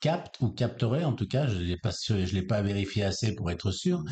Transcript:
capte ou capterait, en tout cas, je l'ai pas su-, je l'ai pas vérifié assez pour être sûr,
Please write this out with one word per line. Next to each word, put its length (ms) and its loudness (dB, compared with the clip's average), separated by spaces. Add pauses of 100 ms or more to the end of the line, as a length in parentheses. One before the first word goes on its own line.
capte 380 -2
ou 120 2
capterait, 520 0
en 100 2
tout 120 -2
cas, 220 0
je 100 0
l'ai 200 0
pas 140 -2
su-, 360 0
je 80 0
l'ai 100 2
pas 160 2
vérifié 420 0
assez 300 0
pour 160 -4
être 220 -2
sûr, 400 0